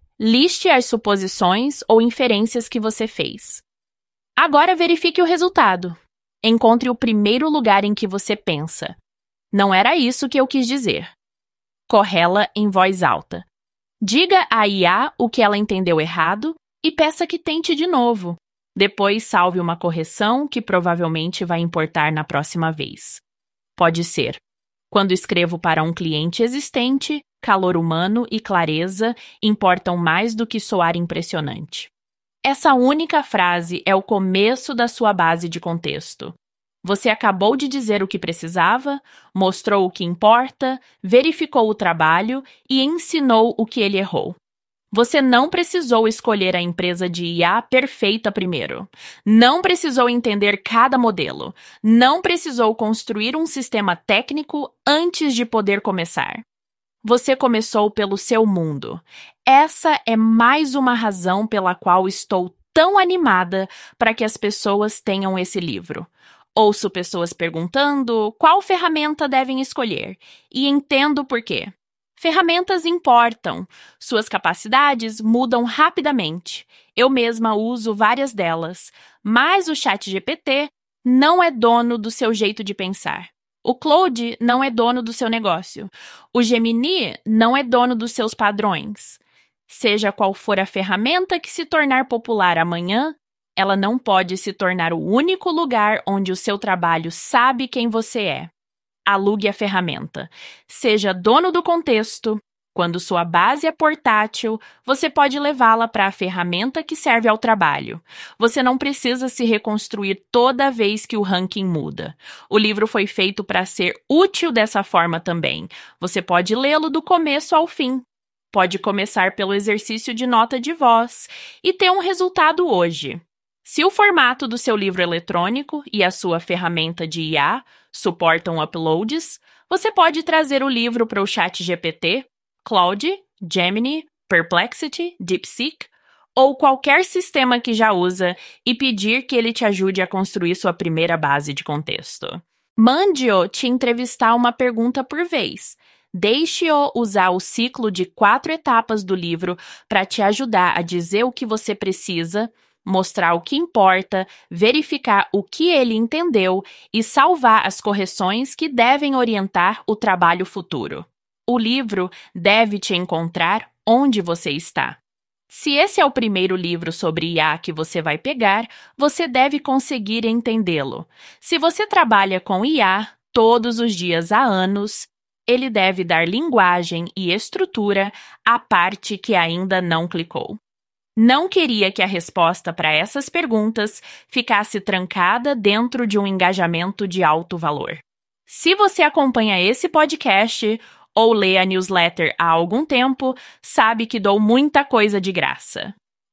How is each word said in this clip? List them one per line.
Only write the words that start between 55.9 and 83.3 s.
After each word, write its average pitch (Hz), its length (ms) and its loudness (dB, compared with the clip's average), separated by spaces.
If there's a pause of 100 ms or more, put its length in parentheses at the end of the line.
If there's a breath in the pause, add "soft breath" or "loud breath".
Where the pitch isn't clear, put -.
Você 247 320 2
começou 220 560 0
pelo 202 260 -4
seu 220 300 2
mundo. 165 540 -4 (440 loud breath)
Essa 302 640 4
é 226 100 0
mais 233 600 4
uma 254 180 2
razão 196 500 -2
pela 190 300 0
qual 185 320 2
estou 185 480 -2 (180)
tão 359 240 6
animada 196 720 2 (300 loud breath)
para 226 160 2
que 226 80 -4
as 220 140 -2
pessoas 208 640 -2
tenham 190 360 -2
esse 180 220 -4
livro. 175 480 -8 (500 soft breath)
Ouço 214 320 4
pessoas 175 440 -6
perguntando 220 1080 -2
qual 349 240 6
ferramenta 311 640 -2
devem 262 320 -2
escolher 233 560 -6 (360 soft breath)
e 269 160 0
entendo 285 560 0
por 240 180 -4
quê. 147 240 -6 (500)
Ferramentas 339 680 0
importam. 233 840 0 (320 soft breath)
Suas 214 300 -4
capacidades 220 920 0
mudam 240 440 2
rapidamente. 247 1040 -2 (300 soft breath)
Eu 254 140 4
mesma 233 440 0
uso 220 400 -2
várias 240 380 0
delas, 165 580 -6 (320 soft breath)
mas 311 460 2
o 311 60 -2
chat 202 360 -4
G 190 120 -4
P 311 140 -6
T 285 320 -2 (360)
não 285 380 4
é 339 80 4
dono 233 480 2
do 214 120 -6
seu 226 220 -2
jeito 214 320 -2
de 202 80 -8
pensar. 190 560 -8 (340)